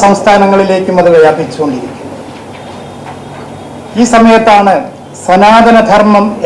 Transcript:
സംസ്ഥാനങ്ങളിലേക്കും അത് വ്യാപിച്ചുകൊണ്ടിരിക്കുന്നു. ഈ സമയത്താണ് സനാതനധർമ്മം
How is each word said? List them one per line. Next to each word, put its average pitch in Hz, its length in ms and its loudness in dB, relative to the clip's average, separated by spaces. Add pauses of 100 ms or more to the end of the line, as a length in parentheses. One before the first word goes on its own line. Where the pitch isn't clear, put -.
സംസ്ഥാനങ്ങളിലേക്കും 196 960 0
അത് 170 140 2
വ്യാപിച്ചുകൊണ്ടിരിക്കുന്നു. 147 960 -2 (1900)
ഈ - 20 0 (120)
സമയത്താണ് 214 600 4 (520)
സനാതനധർമ്മം 208 1000 4 (200)